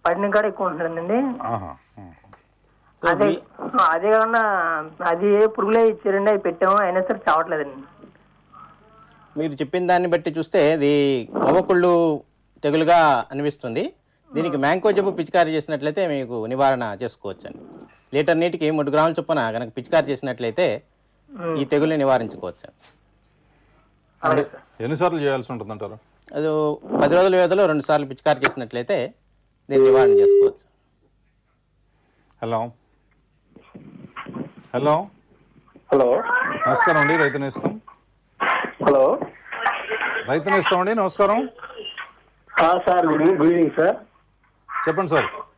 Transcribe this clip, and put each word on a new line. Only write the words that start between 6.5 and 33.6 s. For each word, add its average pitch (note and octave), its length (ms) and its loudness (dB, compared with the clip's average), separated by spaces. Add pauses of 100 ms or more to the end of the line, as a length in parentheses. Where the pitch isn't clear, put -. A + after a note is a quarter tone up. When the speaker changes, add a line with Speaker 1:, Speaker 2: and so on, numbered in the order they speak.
Speaker 1:
అయినా F#3 260 0
సరే F#3+ 260 -4
చావట్లేదండి. D#3 800 -4 (1300)
Speaker 3:
మీరు D#3 140 -4
చెప్పిన D#3 340 -4
దాన్ని F3+ 220 2
బట్టి E3+ 220 -2
చూస్తే D#3+ 440 2
ఇది C#3+ 600 2
మొవ్వకుళ్ళు F3 880 2 (400)
తెగులుగా D#3 680 4
అనిపిస్తుంది. C#3+ 600 -6 (420)
దీనికి D3+ 220 -2
మ్యాంకో F3 360 0
జబ్బు F#3+ 180 0
పిచికారీ E3 400 0
చేసినట్లయితే D3+ 560 -4
మీకు B2 400 -6
నివారణ B2 560 -2
చేసుకోవచ్చండి. - 560 -12 (560)
లీటర్ D#3+ 260 2
నీటికి E3 300 -2
మూడు D3+ 200 -2
గ్రాముల D#3 220 2
చొప్పున D3+ 380 -2
కనుక A2+ 260 -8
పిచికారీ C#3+ 300 0
చేసినట్లయితే B2+ 760 -4 (760)
ఈ C#3 60 -2
తెగుల్ని D3+ 320 0
నివారించుకోవచ్చు. A2+ 1000 -4 (1300)
Speaker 2:
అంటే D#3 220 2 (340)
ఎన్నిసార్లు D#3 400 0
చేయాల్సి C3+ 320 -2
ఉంటుందంటారు? G#2+ 460 -10 (360)
Speaker 3:
అది D3+ 120 -2 (560)
పది D3 120 2
రోజుల F#3 220 4
వ్యవధిలో F#3 300 4
రెండు D3+ 160 0
సార్లు D3 240 0
పిచికారీ C3+ 400 -2
చేసినట్లయితే B2+ 680 -4 (560)
దీన్ని C3 200 6
నివారణ C3 200 6
చేసుకోవచ్చు. G4+ 560 4 (1800)
Speaker 2:
హలో. A#2 300 -4 (2000)